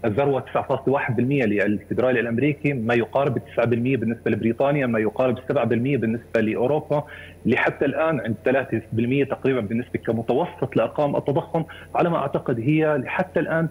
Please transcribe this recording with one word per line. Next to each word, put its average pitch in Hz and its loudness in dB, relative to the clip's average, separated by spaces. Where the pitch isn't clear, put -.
الذروة 127 2
تسعة - -4
فاصلة 131 0
واحد 139 0
بالمية 127 2
للفيدرالي 107 0
الأمريكي، 131 0
ما 120 0
يقارب 123 2
تسعة - 0
بالمية 120 2
بالنسبة 113 -2
لبريطانيا، 127 2
ما 113 0
يقارب 120 0
سبعة 139 2
بالمية 120 2
بالنسبة 113 0
لأوروبا، 135 0
لحتى - 2
الآن 143 0
عند 107 -4
ثلاثة 127 0
بالمية 120 2
تقريبًا 135 0
بالنسبة 113 -4
كمتوسط 123 -2
لأرقام 143 0
التضخم. 143 -2
على 160 2
ما 165 0
أعتقد 139 -2
هي 151 2
لحتى 175 -2
الآن 160 0